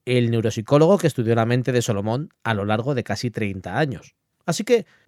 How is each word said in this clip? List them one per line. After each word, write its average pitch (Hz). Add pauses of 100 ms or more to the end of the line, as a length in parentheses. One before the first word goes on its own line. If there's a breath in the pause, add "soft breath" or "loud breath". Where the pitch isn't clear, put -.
el 123
neuropsicólogo 117
que 170
estudió 117
la 113
mente 123
de 123
Solomón 110 (140)
a 113
lo 101
largo 110
de 117
casi 110
treinta 98
años. 143 (320)
Así 175
que 233 (220 soft breath)